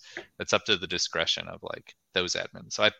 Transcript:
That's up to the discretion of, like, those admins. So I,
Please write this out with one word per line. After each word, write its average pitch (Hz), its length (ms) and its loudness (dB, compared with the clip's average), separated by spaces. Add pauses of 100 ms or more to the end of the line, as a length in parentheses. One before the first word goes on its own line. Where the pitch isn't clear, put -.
(380)
That's - 160 -2
up 107 120 4
to 104 120 4
the 90 100 -4
discretion 82 600 0
of, 85 160 -12
like, - 320 -12 (180)
those 90 220 2
admins. 87 380 -8
So 107 100 0
I, 107 160 8